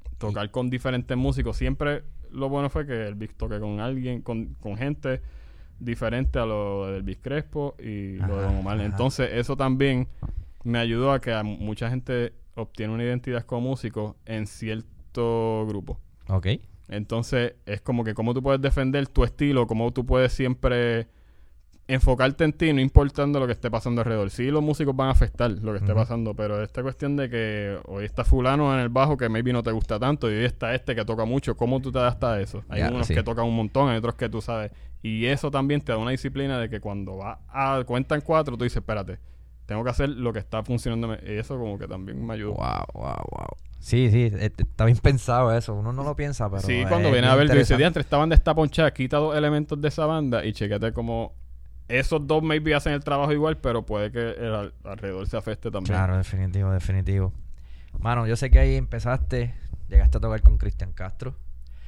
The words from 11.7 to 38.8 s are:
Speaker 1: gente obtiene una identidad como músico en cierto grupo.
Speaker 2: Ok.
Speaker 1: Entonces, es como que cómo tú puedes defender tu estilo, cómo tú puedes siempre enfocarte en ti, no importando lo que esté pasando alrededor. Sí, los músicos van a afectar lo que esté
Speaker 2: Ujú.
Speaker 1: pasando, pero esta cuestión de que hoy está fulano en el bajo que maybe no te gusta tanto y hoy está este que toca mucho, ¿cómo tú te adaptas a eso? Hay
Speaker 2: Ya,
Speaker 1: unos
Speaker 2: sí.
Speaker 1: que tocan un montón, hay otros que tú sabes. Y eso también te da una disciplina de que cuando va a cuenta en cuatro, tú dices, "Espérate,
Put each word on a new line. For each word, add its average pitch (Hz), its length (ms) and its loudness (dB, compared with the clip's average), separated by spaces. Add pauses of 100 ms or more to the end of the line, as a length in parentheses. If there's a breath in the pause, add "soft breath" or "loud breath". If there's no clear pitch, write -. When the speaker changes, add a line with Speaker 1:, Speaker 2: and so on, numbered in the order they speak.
Speaker 1:
gente 123 440 -4 (220)
obtiene 110 380 -6
una 117 100 -2
identidad 123 420 -4
como 123 240 -4
músico 107 560 -6
en 110 220 -6
cierto 113 1200 -4
grupo. 101 320 -6 (280)
Speaker 2:
Ok. 92 200 0 (420)
Speaker 1:
Entonces, 117 680 -2 (100)
es 101 160 -8
como 120 220 -2
que 110 100 -4
cómo 113 200 -2
tú 131 100 -2
puedes 135 180 2
defender 135 460 2
tu - 160 4
estilo, 127 440 2
cómo 113 240 0
tú 120 140 -4
puedes 127 280 4
siempre 123 720 0 (840 soft breath)
enfocarte 131 540 4
en 156 100 4
ti, 160 200 2
no 135 80 4
importando 143 580 4
lo 131 60 2
que 120 80 0
esté 113 180 -4
pasando 117 300 0
alrededor. 110 280 0
Sí, 127 220 -2
los 151 100 2
músicos 147 340 2
van 135 120 2
a 135 40 4
afectar 120 380 6
lo 107 220 -2
que 104 60 -4
esté 101 160 2
Speaker 2:
Ujú. 107 80 4
Speaker 1:
pasando, 113 340 -2
pero 104 260 -2
esta 107 220 -6
cuestión 139 320 -4
de 135 140 -2
que 107 560 -4
hoy 98 180 -8
está 120 220 -4
fulano 135 480 4
en 131 80 2
el 120 80 -2
bajo 139 260 4
que 127 140 0
maybe 120 240 0
no 120 100 0
te 117 80 -2
gusta 113 260 -2
tanto 127 320 0
y 104 60 0
hoy 113 100 0
está 120 300 -2
este 127 200 -4
que 110 100 -2
toca 110 180 -2
mucho, 120 320 -2
¿cómo 127 260 0
tú 131 100 -6
te 127 80 -2
adaptas 123 380 2
a 98 40 -2
eso? 104 260 -8
Hay - 140 -4
Speaker 2:
Ya, - 80 2
Speaker 1:
unos 120 180 0
Speaker 2:
sí. - 60 0
Speaker 1:
que 117 100 2
tocan 117 220 0
un 117 100 2
montón, 131 340 2
hay 117 80 2
otros 113 180 -2
que 120 120 -4
tú 107 140 -6
sabes. 110 300 -6 (300 loud breath)
Y 110 260 -2
eso 139 220 0
también 139 300 0
te 143 140 -4
da 110 40 0
una 113 140 -2
disciplina 135 480 -4
de 113 100 -4
que 107 120 -8
cuando 98 360 -8
va 101 300 -12
a 135 380 0
cuenta 131 300 -2
en 147 60 -2
cuatro, 151 360 0
tú 120 80 -2
dices, 120 120 -2
"Espérate, 98 420 -6 (460 soft breath)